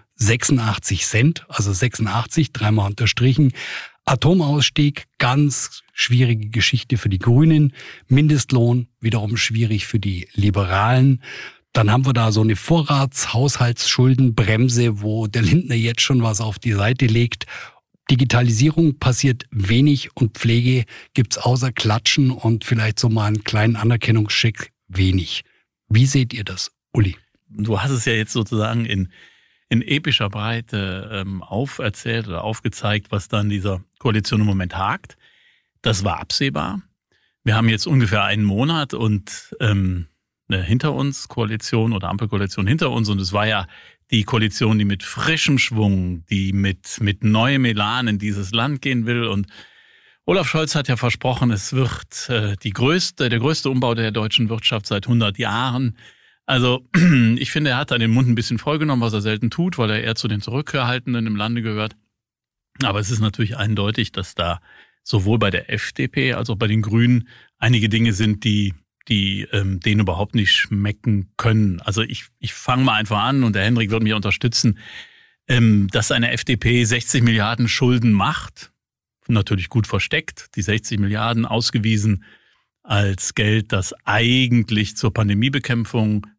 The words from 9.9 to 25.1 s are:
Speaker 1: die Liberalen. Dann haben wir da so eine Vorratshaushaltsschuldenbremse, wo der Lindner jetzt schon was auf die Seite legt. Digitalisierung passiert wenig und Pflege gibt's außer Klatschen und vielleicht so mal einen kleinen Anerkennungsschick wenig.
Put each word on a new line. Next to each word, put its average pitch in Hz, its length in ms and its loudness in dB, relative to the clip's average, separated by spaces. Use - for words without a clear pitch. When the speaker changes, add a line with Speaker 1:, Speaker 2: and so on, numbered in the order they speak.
Speaker 1:
die 95 340 -4
Liberalen. 104 880 4
Dann 104 180 4
haben 131 160 2
wir 135 60 2
da 113 180 2
so 104 120 2
eine 110 120 4
Vorratshaushaltsschuldenbremse, 123 2500 2
wo 107 240 -2
der 117 160 -2
Lindner 131 320 2
jetzt 117 280 0
schon 127 200 2
was 113 180 0
auf 110 200 -6
die 110 140 0
Seite 117 320 2
legt. 117 400 2
Digitalisierung 127 880 4
passiert 127 520 0
wenig 123 680 2
und 117 220 0
Pflege 120 480 2
gibt's - 240 0
außer 123 360 0
Klatschen 120 580 2
und 113 340 -2
vielleicht 110 340 0
so 117 120 2
mal 110 160 0
einen 107 180 -2
kleinen 110 320 2
Anerkennungsschick 113 960 0
wenig. 92 560 0